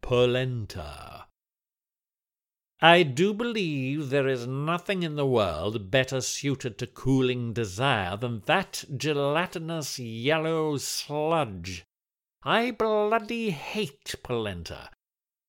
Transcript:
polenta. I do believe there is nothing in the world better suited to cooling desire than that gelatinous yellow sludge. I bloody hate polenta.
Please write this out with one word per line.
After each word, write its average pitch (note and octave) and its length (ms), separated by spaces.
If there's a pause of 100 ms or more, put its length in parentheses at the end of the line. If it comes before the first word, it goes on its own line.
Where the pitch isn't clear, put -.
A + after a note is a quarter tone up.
polenta. B2 1300 (1600)
I E3+ 200
do E3+ 320
believe D#3 720
there C3+ 180
is B2+ 200
nothing E3 560
in D#3 140
the C#3+ 100
world G2+ 640
better C3 320
suited C3+ 560
to B2 80
cooling B2 640
desire G#2 640
than A#2 300
that F3+ 380 (120)
gelatinous D3+ 1000
yellow D3+ 800
sludge. B2 1040 (580)
I A3 280
bloody A3 800
hate - 720
polenta. G2 640 (600)